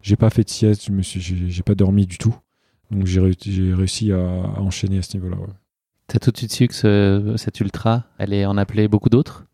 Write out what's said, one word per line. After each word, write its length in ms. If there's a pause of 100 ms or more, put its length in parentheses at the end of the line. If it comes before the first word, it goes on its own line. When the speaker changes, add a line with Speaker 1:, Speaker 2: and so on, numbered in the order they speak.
Speaker 1:
J'ai 140
pas 120
fait 140
de 80
sieste, 340
je 60
me 100
suis, 180
j'ai, 300
j'ai 140
pas 100
dormi 320
du 140
tout. 160 (560)
Donc, 160
j'ai 120
réu-, 140 (100)
j'ai 300
réussi 380
à, 80
à 420
enchaîner 380
à 20
ce 160
niveau-là, 200
ouais. 160 (520)
Speaker 2:
T'as 140
tout 100
de 80
suite 160
su 140
que 80
ce, 600
cet 240
ultra 460 (140)
allait 260
en 120
appeler 300
beaucoup 220
d'autres ? 440